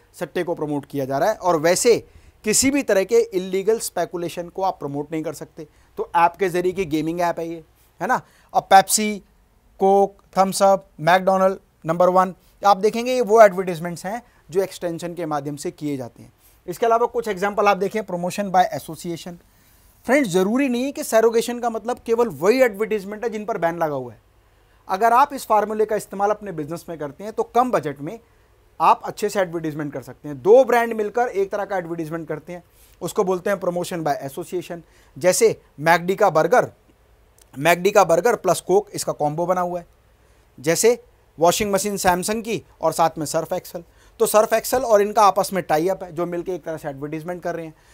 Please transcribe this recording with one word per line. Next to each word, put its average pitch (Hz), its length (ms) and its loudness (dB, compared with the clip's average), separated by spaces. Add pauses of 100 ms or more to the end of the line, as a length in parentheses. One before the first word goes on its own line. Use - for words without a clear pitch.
(140)
सट्टे 180 280 -6
को 170 120 -4
प्रमोट 147 320 -4
किया 139 180 -6
जा 135 140 -4
रहा 185 120 2
है 214 60 -2
और 175 240 0
वैसे 180 360 4 (480)
किसी 214 260 2
भी 277 120 2
तरह 190 220 2
के 233 140 2 (180)
इलीगल 190 420 0
स्पेकुलेशन 175 720 -6
को 190 140 -10
आप 185 180 -2
प्रमोट 147 320 -8
नहीं 160 100 -4
कर 156 100 -8
सकते। 151 340 -18 (320)
तो 220 180 -8
ऐप 226 220 4
के 196 100 2
ज़रिए 180 240 0
की 185 120 -4
गेमिंग 156 360 -2
ऐप 170 180 -2
है 165 100 -6
ये, 165 140 -12 (380)
है 180 60 -4
ना। 226 140 0 (340)
अब - 140 -2
Pepsi, 196 420 4 (720)
Coke, 196 340 2 (220)
Thums 190 260 2
Up, 196 180 6 (200)
McDonald, 190 560 2 (300)
नंबर 175 220 2
वन, 185 260 4 (280)
आप 202 140 4
देखेंगे 226 380 0
ये 254 60 2
वो 220 220 6
एडवर्टाइजमेंट्स 180 640 2
हैं 226 160 -8 (280)
जो 185 120 0
एक्सटेंशन 170 520 -8
के 165 120 -8
माध्यम 147 300 -6
से 175 140 -10
किए 147 260 -6
जाते 120 260 -12
हैं। - 100 -20 (340)
इसके 135 200 -4
अलावा 233 200 2
कुछ 233 220 -6
एग्जांपल 202 400 0
आप 202 80 4
देखें, 202 240 -4
promotion 185 500 -6
by 180 140 4 (120)
association, 170 600 -10 (680)
फ्रेंड्स, 254 240 2
ज़रूरी 202 400 2
नहीं 240 160 -2
है 285 80 -6
कि 302 120 -10
सरोगेशन 233 540 2
का 180 120 -4
मतलब 202 360 -6
केवल 233 220 2
वही 196 340 2
एडवर्टाइजमेंट 208 640 -2
है 240 60 -4
जिन 214 140 -8
पर 214 140 -6
बैन 170 200 -2
लगा 156 160 -2
हुआ 127 180 -8
है। - 100 -20 (680)
अगर 220 240 2
आप 233 200 4
इस 262 140 -12
फार्मूले 214 380 0
का 214 120 -2
इस्तेमाल 202 340 -2
अपने 208 220 -6
बिजनेस 156 360 -10
में 165 100 -12
करते 147 260 -10
हैं, 214 80 -10
तो - 100 -2
कम 240 280 0
बजट 156 300 -2
में 185 200 -12 (600)
आप 175 240 4
अच्छे 208 240 -6
से 202 120 -2
एडवर्टाइजमेंट 160 520 -4
कर 135 100 -10
सकते 127 260 -16
हैं। 139 140 -12
दो 233 220 8
ब्रांड 233 280 0
मिलकर 220 360 -2
एक 190 220 -2
तरह 202 140 -4
का 196 120 -6
एडवर्टाइजमेंट 165 520 -6
करते 156 240 -10
हैं, 175 120 -14 (380)
उसको 202 220 -2
बोलते 185 260 -2
हैं 196 100 -2
promotion 175 440 -4
by 139 260 -4
association। 175 500 -10 (380)
जैसे 180 420 2 (200)
मैकडी 170 340 2
का 196 160 2
बर्गर, 156 420 2 (880)
मैकडी 175 320 2
का 208 140 6
बर्गर 170 320 4
प्लस 170 240 0
कोक, 190 340 0
इसका 143 180 -6
कॉम्बो 151 340 -4
बना 180 140 0
हुआ 175 200 -4
है। 170 60 -16 (760)
जैसे 170 440 2 (340)
वॉशिंग 175 340 2
मशीन 196 240 -2
सैमसंग 185 460 0
की 202 200 -6 (180)
और 160 120 0
साथ 160 260 2
में 151 80 -6
सर्फ 160 260 -4
एक्सेल। 175 320 -8 (340)
तो 220 80 2
सर्फ 220 260 4
एक्सेल 247 300 0
और 214 200 4
इनका 214 200 2
आपस 190 300 4
में 180 100 -2
टाई 160 260 0
अप 185 140 -4
है, 180 100 -14
जो 170 140 -4
मिलके 175 260 -6
एक 175 120 -8
तरह 160 120 -8
से 151 120 -12
एडवर्टाइजमेंट 156 540 -10
कर 170 120 -6
रहे 165 120 -10
हैं। 156 80 -16 (200)